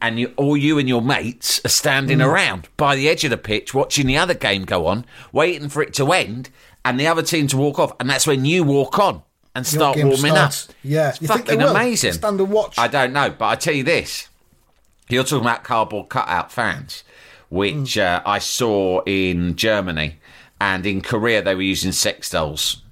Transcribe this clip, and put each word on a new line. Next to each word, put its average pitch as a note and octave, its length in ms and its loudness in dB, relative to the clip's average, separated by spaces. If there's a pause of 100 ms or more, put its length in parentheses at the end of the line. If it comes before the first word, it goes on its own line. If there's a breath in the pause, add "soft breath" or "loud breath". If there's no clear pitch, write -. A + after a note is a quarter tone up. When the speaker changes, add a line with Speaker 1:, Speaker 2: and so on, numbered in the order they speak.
Speaker 1:
and A#2 180 -2
you, A#2+ 160 -4
all C#3+ 220 2
you D3 220 2
and C3 100 0
your A#2+ 120 2
mates A#2+ 640 -2
are A#2+ 60 -4
standing C#3 500 2
Speaker 2:
Mm. B2+ 80 4
Speaker 1:
around C#3 480 0
by C#3+ 200 2
the C3+ 120 0
edge F3 160 2
of D3 60 -2
the A#2 80 0
pitch - 360 -4
watching C3+ 340 0
the C3 100 2
other F3+ 160 2
game G2 320 -2
go F2 220 0
on, G2+ 180 -2 (260 loud breath)
waiting D3 380 0
for D3 120 -2
it - 140 -6
to C#3 160 0
end B2+ 380 -2 (340 soft breath)
and B2+ 160 0
the D3+ 80 2
other E3 160 2
team D#3 240 0
to C#3 100 0
walk C#3+ 220 2
off, D3+ 200 0
and B2 100 -2
that's C3+ 180 0
when C#3 180 2
you F3 180 2
walk C#3 360 2
on D3+ 220 0 (340)
and B2+ 100 -6
Speaker 2:
Your D3 140 -2
Speaker 1:
start C#3+ 180 4
Speaker 2:
game C#3 120 4
Speaker 1:
warming C#3 240 2
up. C#3+ 200 4
Speaker 2:
starts. - 140 -10 (160)
Yeah. D3 260 0
Speaker 1:
It's - 120 -8
Speaker 2:
You D#3+ 60 -4
think A3 200 0
they - 80 0
Speaker 1:
fucking - 100 2
Speaker 2:
will? A#3 100 4
Speaker 1:
amazing. A3+ 380 0
Speaker 2:
Stand G3 260 -2
and F#3+ 120 0
watch? G#3 260 0
Speaker 1:
I A#3 100 2
don't C3 240 0
know, C3+ 200 0
but A2 160 -4
I A#2 80 2
tell E3 180 -2
you C#3 100 -2
this. - 440 -2 (840)
You're B2 140 2
talking C3 240 0
about A#2 160 0
cardboard G#2+ 460 -2
cutout F2+ 420 -2
fans, E2 520 -6 (460 loud breath)
which, G2 240 0 (220)
Speaker 2:
Mm. G#2+ 80 2
Speaker 1:
uh, F2 220 2
I G2+ 140 0
saw G2 680 0
in F2+ 500 0
Germany, F2 640 -2 (440 loud breath)
and F#2+ 240 0
in G2 160 -2
Korea A2 400 0
they F#2+ 140 0
were F#2 80 -2
using F#2+ 300 0
sex - 360 -4
dolls, D#2 640 -4